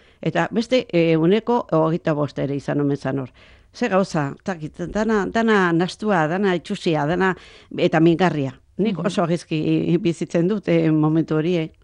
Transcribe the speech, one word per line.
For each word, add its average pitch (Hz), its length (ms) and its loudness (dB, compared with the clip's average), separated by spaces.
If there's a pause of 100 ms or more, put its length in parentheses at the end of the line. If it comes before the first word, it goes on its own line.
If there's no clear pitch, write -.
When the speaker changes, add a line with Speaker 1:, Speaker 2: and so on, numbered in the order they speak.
(220)
Speaker 1:
eta 165 300 -2
beste, 240 360 0
e, 165 280 2
ehuneko 220 560 2
hogeita 160 420 0
bost 147 240 -4
ere 143 160 -2
izan 143 260 -4
omen 143 160 0
zan 135 220 -4
hor. 127 160 -10 (400)
Ze 247 140 -2
gauza, 180 460 0 (100)
takit, 160 380 -10 (100)
dana, 214 340 0
dana 214 460 2
nastua, 175 560 0
dana 190 260 0
itxusia, 156 540 -2
dana, 180 260 0 (420)
eta 160 240 2
mingarria. 160 520 2 (240)
Nik 196 220 -2
Speaker 2:
Mhm. 170 80 -2
Speaker 1:
oso 180 200 -2
gaizki 165 300 -4 (380)
i-, - 20 4
bizitzen 170 520 -2
dut, 202 200 -4
eh, 165 220 2
momentu 156 460 2
hori, 165 200 0
eh. 160 140 -4 (140)